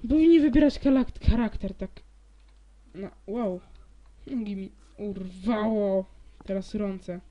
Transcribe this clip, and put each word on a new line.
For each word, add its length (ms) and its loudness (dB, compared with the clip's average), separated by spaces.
Powinni 300 6
wybierać 400 4
kalak-, 500 2
charakter, 440 0
tak. 280 -12
No, 160 -12
wow. 320 -4
Nogi 280 -6
mi 160 -10
urwało. 1080 -2
Teraz 300 -8
rące. 560 -6